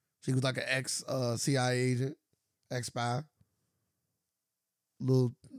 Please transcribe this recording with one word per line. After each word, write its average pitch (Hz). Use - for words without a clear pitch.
She 135
was 127
like 131
an 123
ex, 131
uh, 123
C 139
I 127
A 127
agent, 127
ex 123
spy. 120
Little 127